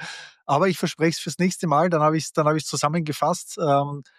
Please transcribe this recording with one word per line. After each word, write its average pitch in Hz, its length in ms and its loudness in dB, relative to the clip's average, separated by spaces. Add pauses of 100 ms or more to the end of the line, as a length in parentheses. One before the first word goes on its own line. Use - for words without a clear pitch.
(440)
Aber 151 240 2
ich 180 80 -2
verspreche 165 400 0
es - 20 -10
fürs - 200 -8
nächste 180 280 0
Mal, 151 220 4
dann 160 120 2
hab 156 120 4
ich's, 156 180 -4
dann 151 160 2
hab 151 80 4
ich's 156 120 -4
zusammengefasst, 151 920 -2
ähm, 143 440 0 (160)